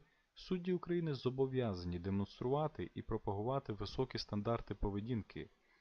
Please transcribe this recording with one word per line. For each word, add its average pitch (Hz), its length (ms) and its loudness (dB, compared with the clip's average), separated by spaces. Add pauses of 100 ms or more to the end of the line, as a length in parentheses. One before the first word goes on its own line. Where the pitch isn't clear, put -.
(340)
судді 185 380 -2
України 170 420 0
зобов'язані 123 840 2
демонструвати 101 960 0
і - 80 -6
пропагувати 113 680 0
високі 107 460 -2
стандарти 107 560 0
поведінки, 101 760 -2 (300)